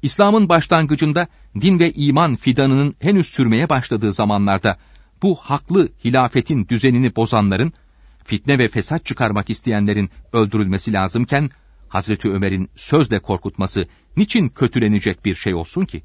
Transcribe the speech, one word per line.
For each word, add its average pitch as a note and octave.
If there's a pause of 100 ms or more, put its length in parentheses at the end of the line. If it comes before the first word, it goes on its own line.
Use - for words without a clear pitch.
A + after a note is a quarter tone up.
İslam'ın G3+
başlangıcında D#3+ (320)
din F#3
ve E3+
iman C#3+
fidanının C3+
henüz F#3+
sürmeye B2
başladığı A#2
zamanlarda G2+ (440)
bu F#3+
haklı D#3 (160)
hilafetin B2
düzenini B2
bozanların, A2 (520)
fitne C3
ve A#2+
fesat D3
çıkarmak G#2+
isteyenlerin G#2 (220)
öldürülmesi G#2+
lazımken A#2+ (380)
Hazreti G#2
Ömer'in F#2+
sözle B2
korkutması F#2+ (280)
niçin G#3
kötülenecek G#2+
bir F#2+
şey F#2+
olsun E2+
ki? E2